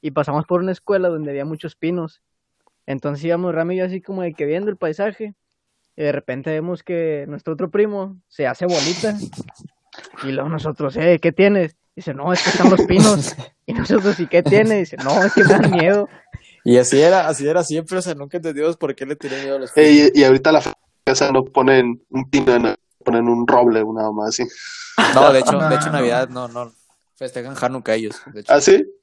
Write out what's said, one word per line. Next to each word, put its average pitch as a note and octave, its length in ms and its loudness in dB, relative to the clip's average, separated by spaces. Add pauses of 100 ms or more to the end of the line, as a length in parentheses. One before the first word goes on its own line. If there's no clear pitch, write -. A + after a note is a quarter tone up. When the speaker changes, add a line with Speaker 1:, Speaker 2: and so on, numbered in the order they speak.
Speaker 1:
y D3+ 80 -8
pasamos D3 340 -2
por F3+ 160 -2
una F#3 120 -4
escuela F#3 360 -2
donde D#3 220 -6
había C#3 140 -8
muchos D#3 320 -12
pinos. E3 440 -8 (640)
Entonces C#3+ 400 -8
íbamos E3+ 300 -2
Rami E3+ 220 -4
y - 20 -4
yo F#3 80 -4
así F#3 160 -8
como F#3+ 200 -10
de E3+ 120 -8
que D3+ 100 -6
viendo F3+ 260 -4
el F#3+ 60 -10
paisaje G3 580 -6 (640)
y D#3 60 -8
de D3 100 -2
repente C#3 380 -8
vemos E3 320 -6
que D#3+ 460 -6
nuestro D3 260 -10
otro E3 160 -8
primo G3+ 460 -4 (100)
se C#3+ 220 -4
hace B2 180 -4
bolita F3 500 -2 (1080)
y C3+ 80 -6
luego C3+ 160 -6
nosotros, D3 480 -6
"Eh, E3 260 2
¿qué E3+ 100 2
tienes?". F#3+ 440 2 (180)
Dice, E3+ 180 -12
"No, C#3+ 200 -4
es F3 100 -2
que - 80 0
están - 200 4
los - 120 4
pinos". G3+ 540 2
Speaker 2:
<laughs> - 280 -20
Speaker 1:
Y - 100 -10
nosotros, G3+ 440 0
"¿Y F3 80 -4
qué F3 160 2
tiene?". G#3+ 380 2
Dice, E3 160 -8
"No, D3 280 0
es G3+ 80 2
que G#3 120 4
me - 80 6
dan - 180 4
miedo". F#3 380 0 (560)
Speaker 2:
Y A#2+ 140 6
así B2+ 220 4
era, E3+ 280 4
así C#3+ 180 -4
era E3+ 160 0
siempre, E3 360 -6
o F3+ 40 -6
sea, F3 140 -8
nunca C#3+ 220 -14
entendimos D#3+ 380 -4
por C#3 200 -6
qué C3+ 100 -12
le C#3+ 100 -8
tenía C3+ 260 -10
miedo C3+ 140 -6
a - 40 -6
los B2+ 160 -12
Speaker 3:
Eh, D3+ 120 8
Speaker 2:
pinos. D3 260 8
Speaker 3:
y, D3 60 6
y C#3 40 8
ahorita C3 280 6
la D3+ 100 4 (420)
casa C3+ 280 0
no C3 120 2
ponen B2+ 680 2
un C3 200 -6
pino, B2+ 280 2
no, A2+ 160 -2 (300)
ponen A#2 240 0
un A#2+ 180 0
roble, A#2 380 2
nada A2 280 -6
más G#2+ 180 -6
así. B2 140 -6 (680)
Speaker 2:
No, - 180 6
de - 80 4
hecho, C#3+ 180 0
de C#3+ 160 0
hecho, - 120 -2
Speaker 4:
No, D#3 60 -4
no. D3 60 -2
Speaker 2:
Navidad B2+ 300 -2
no, B2+ 200 -12
no, A#2+ 240 -12 (440)
festejan B2+ 440 -12
Hanukkah B2+ 340 -4
ellos, A2 260 -8 (120)
de G#2 80 -18
hecho. - 120 0
Speaker 3:
¿Ah, - 80 6
sí? - 240 4 (180)